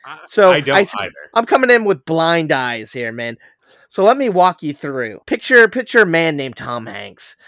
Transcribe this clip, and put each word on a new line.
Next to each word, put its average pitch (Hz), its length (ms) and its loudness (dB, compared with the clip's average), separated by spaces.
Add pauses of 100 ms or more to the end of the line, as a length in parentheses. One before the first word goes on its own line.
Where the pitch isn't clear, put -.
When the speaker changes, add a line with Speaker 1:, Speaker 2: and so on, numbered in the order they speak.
Speaker 1:
I, 147 220 -18
Speaker 2:
So 196 240 4
Speaker 1:
I 151 120 4
don't 139 140 0
Speaker 2:
I 202 60 4
s-, - 160 -4
Speaker 1:
either. 95 140 -8 (240)
Speaker 2:
I'm 233 100 0
coming 262 240 2
in 226 160 4
with 190 200 -2
blind 165 460 0
eyes 120 400 -6
here, 120 200 -8
man. 117 260 -10 (520)
So 190 140 -2
let 240 140 6
me 277 100 -2
walk 180 360 0
you 147 100 -6
through. 127 540 -10
Picture, 240 420 4
picture 240 320 0
a 208 40 4
man 165 300 0
named 135 220 -10
Tom 120 300 -10
Hanks. 101 500 -16 (100)